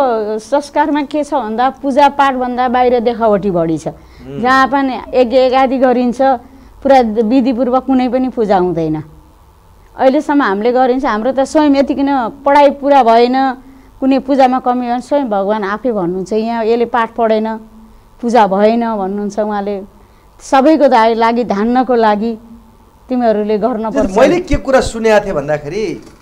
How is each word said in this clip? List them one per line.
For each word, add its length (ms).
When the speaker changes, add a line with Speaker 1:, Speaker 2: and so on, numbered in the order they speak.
Speaker 1:
संस्कारमा 640
के 220
छ 100
भन्दा 360
पूजापाठभन्दा 1000
बाहिर 320
देखावटी 520
बढी 260
छ। 100
Speaker 2:
उम्। 540
Speaker 1:
जहाँ 260
पनि 340
यज्ञ 240
एगादि 400
गरिन्छ, 440
पुरा 180
विधिपूर्वक 840
कुनै 240
पनि 200
पूजा 280
हुँदैन। 460
अहिलेसम्म 440
हामीले 300
गरिन्छ, 340
हाम्रो 260
त 80
स्वयं 360
यतिकन 540
पढाइ 400
पुरा 340
भएन, 500
कुनै 200
पूजामा 400
कमी 280
भएन, 120
स्वयं 300
भगवान 340
आफै 280
भन्नुहुन्छ, 420
"यहाँ 320
यसले 200
पाठ 300
पढेन, 400
पूजा 260
भएन," 480
भन्नुहुन्छ 440
उहाँले। 440
सबैको 460
दा-, 300
लागि, 260
धान्नको 520
लागि 420
तिमीहरूले 480
गर्न 320
Speaker 2:
जस्तै 120
Speaker 1:
पर्छ। 160
Speaker 2:
मैले 220
के 160
कुरा 260
सुनेको 440
थिएँ 100
भन्दाखेरि 640